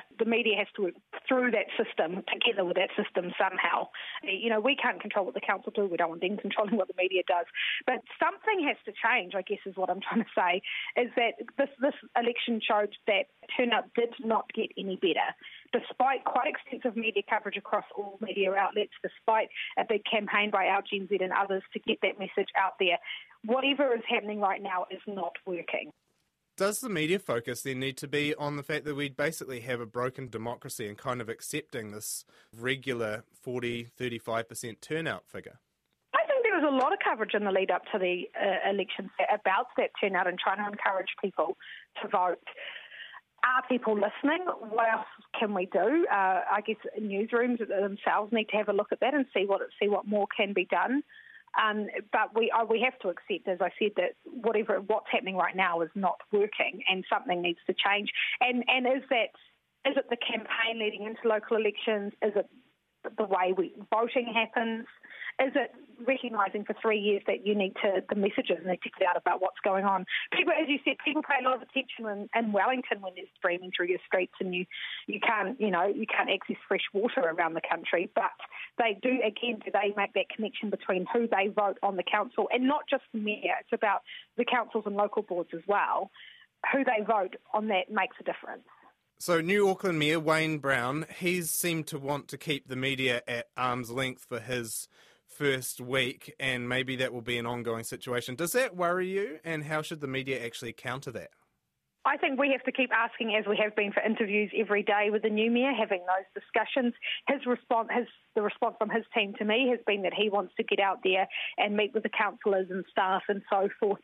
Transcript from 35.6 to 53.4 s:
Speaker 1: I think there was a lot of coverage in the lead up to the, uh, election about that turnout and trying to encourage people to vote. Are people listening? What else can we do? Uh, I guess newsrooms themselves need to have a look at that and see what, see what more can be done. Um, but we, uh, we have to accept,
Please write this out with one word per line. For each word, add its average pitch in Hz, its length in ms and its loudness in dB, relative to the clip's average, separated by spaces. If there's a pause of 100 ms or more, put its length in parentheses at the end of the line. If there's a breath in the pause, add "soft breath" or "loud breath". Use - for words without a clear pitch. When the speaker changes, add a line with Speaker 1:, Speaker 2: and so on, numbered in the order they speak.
Speaker 1:
I 554 120 4
think 539 180 2
there 415 140 4
was 285 80 2
a 277 80 4
lot 269 200 4
of 381 100 -4
coverage 220 300 0
in 208 100 2
the 202 80 2
lead 190 200 2
up - 100 0 (100)
to 208 80 -2
the, 180 300 -2 (120)
uh, 196 280 2
election 202 420 -4 (220)
about 208 420 2
that - 140 2 (100)
turnout 190 280 2
and 180 120 -2
trying 202 200 0
to 202 120 -4
encourage 196 380 0 (120)
people 165 360 0 (440 loud breath)
to 202 60 -6
vote. 180 320 2 (1040 loud breath)
Are 254 240 4
people 240 280 2
listening? 285 500 2
What 226 440 0
else 220 180 0 (300)
can 208 160 0
we 185 120 0
do? 226 440 4
Uh, 190 300 4 (100)
I 202 160 4
guess 220 120 -2 (200)
newsrooms 226 720 0
themselves 196 640 0
need 220 200 2
to - 40 -2
have 208 140 0
a 208 40 4
look 202 200 2
at - 80 -2
that 247 120 2
and 269 200 2
see 196 120 2
what, 196 140 2 (180)
see 208 120 2
what 202 180 0
more 202 200 2 (100)
can 202 160 0
be 185 100 2
done. 208 400 0 (540 loud breath)
Um, 214 300 2 (240)
but 214 240 2
we, 220 160 2
uh, 226 140 4
we 220 160 2
have 254 180 0
to 202 80 -4
accept, 175 400 -6